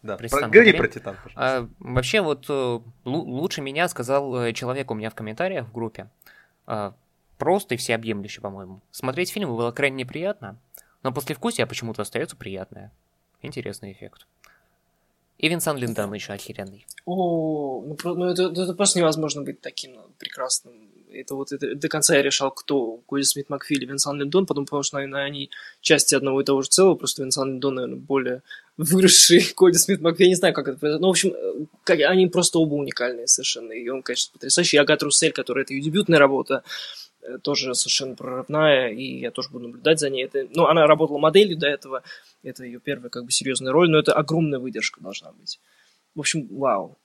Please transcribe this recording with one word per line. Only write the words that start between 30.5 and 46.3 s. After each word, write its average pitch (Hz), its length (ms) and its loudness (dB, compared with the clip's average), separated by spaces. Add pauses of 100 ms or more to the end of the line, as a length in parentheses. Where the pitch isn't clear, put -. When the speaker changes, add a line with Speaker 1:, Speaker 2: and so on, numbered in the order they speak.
Speaker 3:
как 143 140 -4
это 131 100 -6
произошло. 151 240 -2
Ну, 185 60 4
в - 20 6
общем, 180 240 2
э, 101 300 -6 (200)
как, 175 160 4
они 185 280 6
просто 175 300 2
оба 151 160 2
уникальные 123 540 -4
совершенно. 117 440 -2
И 120 160 -8
он, 131 140 -6
конечно, - 300 -6
потрясающий. 165 440 2
И 147 40 10
Агата 147 240 2
Руссель, 147 280 2
которая 131 320 -4
это - 100 -10
ее 139 100 -6
дебютная 165 340 2
работа, 135 460 4 (580)
э, 127 200 -14
тоже 131 340 -4
совершенно 131 400 -4
прорывная, 131 720 0
и 127 320 -8
я 120 100 -6
тоже 131 200 -8
буду 120 180 -14
наблюдать 151 320 2
за 143 100 0
ней. 131 140 -4
Это, 135 320 -4
ну, 165 100 4
она 156 220 6
работала 151 300 4
моделью 165 380 4
до 151 120 0
этого, 135 340 -6 (400)
это 131 220 -14
ее 123 160 -14
первая, 123 280 -8
как 123 160 -10
бы, 123 60 -14
серьезная 131 420 -2
роль, 170 160 6
но 156 120 6
это 151 140 2
огромная 156 440 0
выдержка 113 420 -6
должна 85 300 -14
быть. - 300 -16 (560)
В 156 40 -8
общем, 139 300 -4